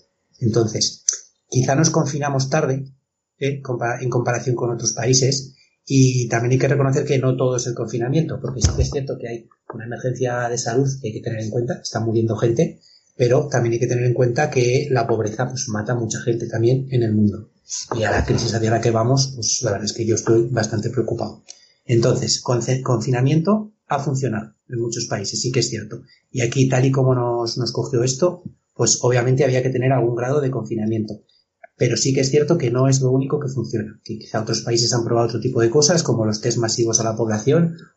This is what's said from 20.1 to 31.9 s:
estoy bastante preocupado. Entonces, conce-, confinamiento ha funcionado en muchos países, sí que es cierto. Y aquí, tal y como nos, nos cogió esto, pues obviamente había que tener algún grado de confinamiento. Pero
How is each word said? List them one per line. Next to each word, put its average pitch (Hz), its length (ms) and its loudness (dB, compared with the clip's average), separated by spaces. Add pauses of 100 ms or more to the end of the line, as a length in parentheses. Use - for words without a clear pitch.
estoy 117 340 2
bastante 110 400 -2
preocupado. - 540 -4 (420)
Entonces, 117 560 2
conce-, 127 400 0
confinamiento 135 920 2 (140)
ha 143 120 -2
funcionado 131 540 -4 (160)
en 120 100 -6
muchos 113 280 -4
países, 104 340 -6
sí 127 100 -2
que 120 100 2
es - 80 0
cierto. - 340 -10 (280)
Y 123 100 -4
aquí, 131 280 2
tal 127 160 4
y 135 60 4
como 131 240 4
nos, 120 420 -2
nos 120 140 -2
cogió 113 320 -2
esto, 175 400 0 (320)
pues 120 260 2
obviamente 127 420 2
había 127 200 2
que 131 60 0
tener 131 220 0
algún 120 240 2
grado 131 240 0
de 131 120 0
confinamiento. 110 720 -4 (520)
Pero 135 220 0